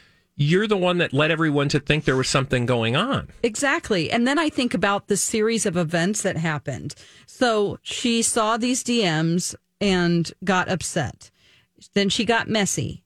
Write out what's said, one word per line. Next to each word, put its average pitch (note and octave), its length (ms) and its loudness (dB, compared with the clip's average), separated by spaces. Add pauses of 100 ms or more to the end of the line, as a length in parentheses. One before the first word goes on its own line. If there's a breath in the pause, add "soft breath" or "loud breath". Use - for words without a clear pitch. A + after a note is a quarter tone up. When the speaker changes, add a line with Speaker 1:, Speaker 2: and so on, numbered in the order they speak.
(360 soft breath)
Speaker 1:
you're F3 320 2
the G#3 100 2
one F3+ 200 2
that D#3 160 0
led D3+ 180 4
everyone D3 380 2
to D3 100 0
think D3+ 260 0
there C3+ 100 2
was C3 140 0
something B2+ 360 0
going A#2 300 0
on." G#3+ 340 -2 (120)
Speaker 2:
Exactly. A#3 680 -2
And A#3+ 160 2
then C#4+ 120 2
I D#4 100 2
think B3 240 -2
about G3+ 340 0
the G3+ 100 0
series A3+ 480 0
of F3 120 0
events F3 460 0
that F3+ 140 -2
happened. D3 580 -6 (320 loud breath)
So G#3+ 540 0
she A#3 400 -2
saw A3 360 0
these B3 260 -2
D A#3+ 200 0
Ms E3 520 0 (240)
and F3 520 2 (120)
got F#3 260 0
upset. - 600 -6 (640 soft breath)
Then G3+ 160 2
she G#3 160 -2
got A3+ 220 0
messy. G3 580 -2